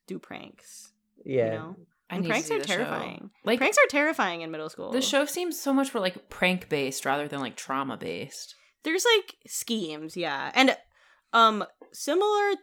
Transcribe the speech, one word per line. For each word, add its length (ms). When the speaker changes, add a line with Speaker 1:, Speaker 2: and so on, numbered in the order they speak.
Speaker 1:
do 120
pranks, 760
Speaker 2:
Yeah. 200
Speaker 1:
you 60
know? 260
Speaker 3:
I 60
Speaker 1:
And 80
Speaker 3:
need 40
to 40
Speaker 1:
pranks 160
Speaker 3:
see 80
Speaker 1:
are 40
Speaker 3:
the 80
show. 60
Speaker 1:
terrifying. 560
Speaker 3:
Like, 140
Speaker 1:
Pranks 200
are 100
terrifying 540
in 80
middle 180
school. 240
Speaker 3:
the 80
show 240
seems 340
so 140
much 220
more, 80
like, 260
prank-based 760
rather 200
than, 140
like, 160
trauma-based. 1000
Speaker 1:
There's, 240
like, 200
schemes, 680
yeah. 400
And, 220
um, 320
similar 680